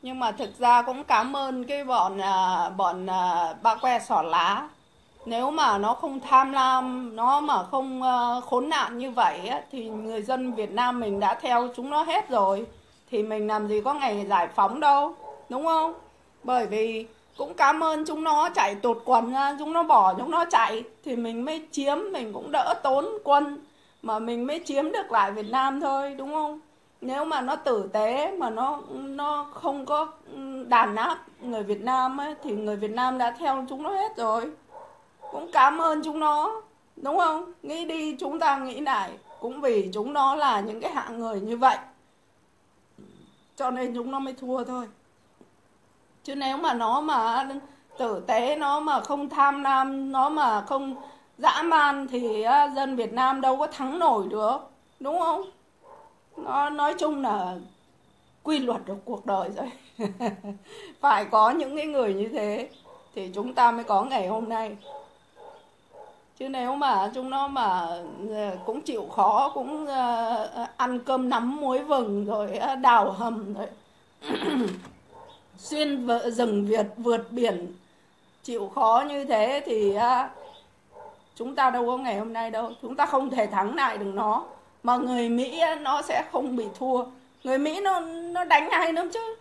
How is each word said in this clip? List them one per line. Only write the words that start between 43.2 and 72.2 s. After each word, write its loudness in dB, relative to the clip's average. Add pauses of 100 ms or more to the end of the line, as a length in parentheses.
cho 0
nên -4
chúng -6
nó -4
mới -6
thua -4
thôi. -8 (1400)
Chứ -8
nếu -2
mà 2
nó 2
mà 2 (500)
tử -2
tế, 2
nó 0
mà 2
không -4
tham 4
lam, 2
nó 2
mà 2
không -4 (420)
dã 2
man 4
thì, -2
á, 6
dân -2
Việt -4
Nam 2
đâu 4
có 0
thắng -6
nổi 4
được, 0 (420)
đúng -2
không? 0 (920)
Nó -2
nói 0
chung -2
là -2 (840)
quy 0
luật -2
của -8
cuộc -10
đời -2
rồi. -8 (280)
<laughs> -4 (920)
Phải 4
có 6
những -2
cái -4
người 0
như -2
thế -4 (460)
thì -10
chúng -6
ta 6
mới -4
có 2
ngày -2
hôm -2
nay. -4 (1600)
Chứ -8
nếu -4
mà 2
chúng -6
nó -2
mà, 0 (440)
ờ, -6 (100)
cũng -4
chịu -6
khó, 4
cũng, -6
ờ, -2 (100)
ăn -2
cơm 0
nắm 0
muối 0
vừng 0